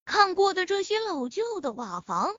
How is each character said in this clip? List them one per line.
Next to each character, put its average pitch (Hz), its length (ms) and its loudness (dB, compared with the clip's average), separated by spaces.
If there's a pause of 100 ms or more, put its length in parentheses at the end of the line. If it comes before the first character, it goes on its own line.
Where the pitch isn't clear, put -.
看 392 300 4
过 392 180 4
的 370 140 0
这 392 160 0
些 415 160 0
老 330 300 -2
旧 427 320 -4
的 269 140 -2
瓦 196 260 -8
房， 202 380 0